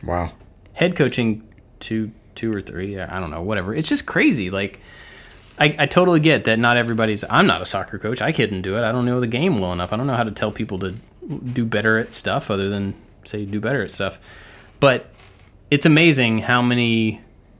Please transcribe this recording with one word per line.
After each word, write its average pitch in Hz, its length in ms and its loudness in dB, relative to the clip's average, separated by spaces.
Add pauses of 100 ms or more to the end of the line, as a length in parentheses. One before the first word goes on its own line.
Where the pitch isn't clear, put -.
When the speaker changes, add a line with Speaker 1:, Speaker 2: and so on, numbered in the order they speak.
Speaker 1:
Wow. 87 280 -4 (420)
Speaker 2:
head 175 220 0
coaching 120 480 0 (360)
two, 110 320 -6 (220)
two 113 180 -6
or 101 100 -4
three, 95 380 -8
I 90 200 -8
don't 87 100 -6
know, 82 140 -8
whatever. 101 320 -4
It's 156 140 -4
just 285 180 -2
crazy. 165 420 0
Like, 98 300 -4 (800)
I, 151 180 2
I 151 80 2
totally 180 340 4
get 160 260 4
that 113 120 4
not 120 200 4
everybody's, 113 520 0
I'm 151 160 4
not 87 160 2
a 92 40 -6
soccer 95 340 -4
coach. 117 240 -4
I 135 80 0
couldn't 104 320 -2
do 95 120 -2
it. 117 80 0
I 110 80 0
don't 123 140 -2
know 123 140 0
the 123 80 0
game 123 320 0
well 90 120 -2
enough. 87 220 -4
I 107 40 -2
don't 131 100 -4
know 131 80 -2
how 117 80 0
to 110 80 -4
tell 107 200 -4
people 104 280 -6
to 92 160 -6 (580)
do 123 120 -2
better 110 340 2
at 113 140 -6
stuff 104 360 -4
other 98 200 -2
than 101 260 -4 (280)
say 104 220 -10
do 101 140 -6
better 117 240 -2
at 90 80 -8
stuff. - 260 -6 (640)
But 131 320 2 (580)
it's 143 160 2
amazing 147 540 6
how 123 240 2
many 117 580 2 (380)